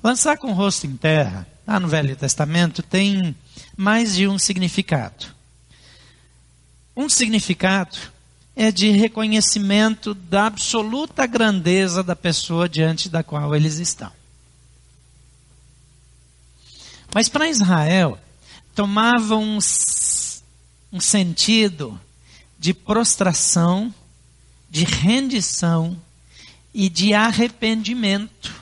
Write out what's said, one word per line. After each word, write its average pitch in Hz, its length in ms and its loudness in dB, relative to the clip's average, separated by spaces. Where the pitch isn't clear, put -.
Lançar 254 360 0
com 269 140 -6
o - 20 -2
rosto 190 340 0
em 135 80 -6
terra, 123 500 0
lá 214 140 0
no 175 80 -2
Velho 147 260 0
Testamento, 156 680 -2
tem 190 540 0
mais 208 400 0
de 190 100 2
um 196 140 0
significado. 180 840 -2
Um 277 140 -4
significado 196 880 0
é 220 160 2
de 202 200 2
reconhecimento 214 1200 2
da 190 340 0
absoluta 233 760 -4
grandeza 190 800 0
da 175 120 -4
pessoa 170 520 -2
diante 160 420 0
da 165 140 -4
qual 147 320 -4
eles 156 220 2
estão. 165 340 -8
Mas 214 160 0
pra 302 200 0
Israel, 180 680 2
tomava 220 600 2
um 214 220 -2
s-, - 840 -2
um 180 80 -8
sentido 175 1000 0
de 165 140 0
prostração, 196 1200 0
de 156 140 0
rendição 175 1160 0
e 196 160 0
de 190 240 0
arrependimento. 220 1500 -2